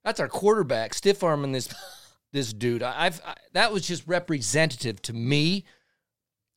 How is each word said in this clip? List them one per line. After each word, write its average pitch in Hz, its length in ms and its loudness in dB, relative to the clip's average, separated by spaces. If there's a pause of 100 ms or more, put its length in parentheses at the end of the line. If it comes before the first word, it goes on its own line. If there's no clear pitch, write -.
that's - 160 -4
our 143 80 0
quarterback, 135 640 2
stiff 196 300 2
arming 143 300 0
this, 127 200 -4 (280)
<laughs> - 320 -20
this 120 200 -4
dude." 117 300 0
I, 127 220 -2
I've, 175 200 -2
I, 160 100 -10 (180)
that 208 180 4
was 196 160 -2
just 165 200 -6
representative 147 960 0
to 113 100 -8
me 147 520 2 (920)